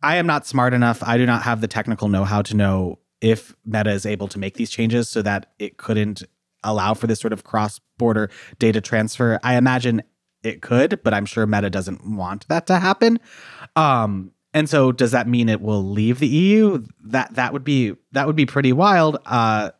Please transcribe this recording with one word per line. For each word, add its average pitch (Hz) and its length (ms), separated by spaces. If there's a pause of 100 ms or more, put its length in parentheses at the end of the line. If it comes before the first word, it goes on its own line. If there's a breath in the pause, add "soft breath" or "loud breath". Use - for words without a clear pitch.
I 151 140
am 175 100
not 147 200
smart 127 260
enough. 120 300
I 120 160
do 127 80
not 117 160
have 117 180
the 110 80
technical 107 400
know-how 98 340
to 107 140
know 95 420 (220)
if 110 340 (120)
Meta 107 240
is 101 160
able 101 220
to 98 100
make 98 160
these 113 160
changes 113 400
so 113 120
that 101 360
it - 180
couldn't 107 460 (420)
allow 104 300
for 113 120
this 110 140
sort 110 140
of 98 100
cross-border 107 880 (280 loud breath)
data 110 220
transfer. 110 640
I 127 120
imagine 127 460 (400)
it - 200
could, 139 420
but 110 80
I'm 101 140
sure 110 200
Meta 104 220
doesn't 92 380
want 98 420
that 165 200
to 185 100
happen. 202 420 (560 loud breath)
Um, 110 560 (220)
and 151 160
so 135 200
does 123 200
that 120 180
mean 120 220
it 107 100
will 104 240
leave 107 340
the 135 160
E 185 200
U? 196 320 (180)
That, 117 300
that 123 180
would 135 120
be, 131 300 (180)
that 135 140
would 151 100
be 151 100
pretty 131 260
wild. 160 540
Uh, 110 540